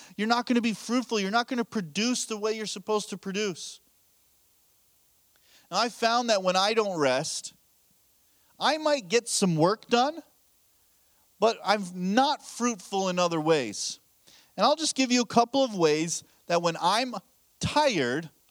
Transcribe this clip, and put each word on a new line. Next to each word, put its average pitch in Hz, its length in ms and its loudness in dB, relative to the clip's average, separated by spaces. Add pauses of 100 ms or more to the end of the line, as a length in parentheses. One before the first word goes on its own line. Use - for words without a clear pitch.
(160)
you're 214 120 -2
not 233 180 2
gonna 240 160 2
be 220 120 0
fruitful. 226 460 -2
You're 196 120 -2
not 233 160 0
gonna 240 180 -4
produce 214 600 -4
the 220 120 -8
way 214 160 -2
you're 214 120 -6
supposed 208 440 -4
to 196 80 -10
produce." 196 640 -6 (1900)
Now, 175 80 -4
I 233 120 2
found 233 400 0
that 196 140 2
when 185 140 2
I 202 160 2
don't 202 240 0
rest, 139 560 0 (1080)
I 269 180 2
might 294 300 0
get 226 220 0
some 180 260 2
work 180 320 2
done, 277 340 2 (1200)
but 220 240 2
I'm 202 180 2 (120)
not 220 520 0
fruitful 202 640 -4
in 180 80 -2
other 170 240 2
ways. 147 580 0 (560)
And 185 80 0
I'll 277 120 4
just 302 200 -4
give 262 160 2
you 247 100 4
a 226 40 0
couple 233 380 2
of 226 120 -4
ways 160 480 0 (220)
that - 160 0
when 170 180 -2
I'm 220 360 0 (440)
tired, 175 720 0 (220)